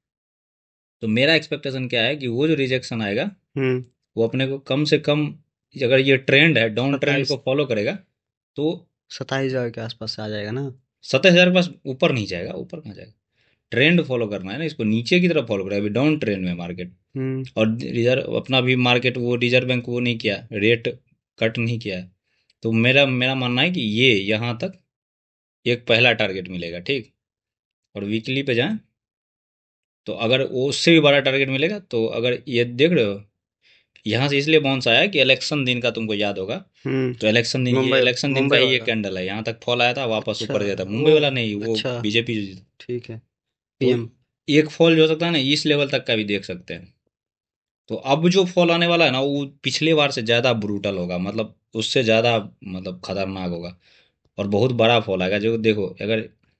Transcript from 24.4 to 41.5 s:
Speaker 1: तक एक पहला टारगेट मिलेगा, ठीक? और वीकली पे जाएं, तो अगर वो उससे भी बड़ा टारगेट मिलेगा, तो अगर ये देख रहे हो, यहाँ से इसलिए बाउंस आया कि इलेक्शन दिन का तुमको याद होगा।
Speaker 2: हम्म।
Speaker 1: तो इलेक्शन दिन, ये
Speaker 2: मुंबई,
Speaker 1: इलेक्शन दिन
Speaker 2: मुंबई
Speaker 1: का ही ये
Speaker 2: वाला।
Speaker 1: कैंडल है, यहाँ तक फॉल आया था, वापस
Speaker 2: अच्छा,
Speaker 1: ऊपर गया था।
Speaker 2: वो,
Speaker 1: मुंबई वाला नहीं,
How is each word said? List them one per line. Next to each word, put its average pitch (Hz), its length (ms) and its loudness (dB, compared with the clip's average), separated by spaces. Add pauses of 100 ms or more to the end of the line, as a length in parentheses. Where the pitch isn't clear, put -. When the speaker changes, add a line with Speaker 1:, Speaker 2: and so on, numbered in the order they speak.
Speaker 1:
तक 190 200 -10 (880)
एक 120 220 -2
पहला 117 260 4
टारगेट 95 360 -4
मिलेगा, 87 300 -8
ठीक? 127 320 -6 (840)
और 101 80 -10
वीकली 120 400 -4
पे 131 120 -2
जाएं, 170 220 0 (1300)
तो 110 80 -6
अगर 117 280 0
वो 127 260 -2
उससे 139 220 4
भी 165 80 8
बड़ा 143 200 6
टारगेट 135 300 0
मिलेगा, 151 300 -2
तो 113 280 -2
अगर 123 400 -4
ये 120 180 2
देख 127 260 2
रहे 147 140 4
हो, 101 160 -4 (840)
यहाँ 117 240 0
से 143 80 0
इसलिए 151 220 4
बाउंस 135 280 0
आया 123 200 4
कि 190 140 0
इलेक्शन 131 440 2
दिन 123 160 0
का 120 100 -2
तुमको 110 220 -4
याद 101 260 -2
होगा। 98 160 -6 (300)
Speaker 2:
हम्म। 131 280 -2
Speaker 1:
तो 113 140 -2
इलेक्शन 120 360 2
दिन, 123 120 2
ये 131 60 2
Speaker 2:
मुंबई, 131 160 2
Speaker 1:
इलेक्शन 127 360 0
दिन 135 100 2
Speaker 2:
मुंबई 139 140 4
Speaker 1:
का 123 60 4
ही 131 60 2
ये 127 80 2
Speaker 2:
वाला। 113 80 -8
Speaker 1:
कैंडल 107 320 -2
है, 92 80 -4
यहाँ 104 180 -6
तक 117 200 -8
फॉल 120 180 0
आया 123 120 2
था, 135 120 -6
वापस 107 360 -4
Speaker 2:
अच्छा, 113 40 -8
Speaker 1:
ऊपर 107 180 -2
गया 98 120 -2
था। 92 80 -4
Speaker 2:
वो, 95 60 -8
Speaker 1:
मुंबई 147 240 2
वाला 151 160 4
नहीं, 117 260 -4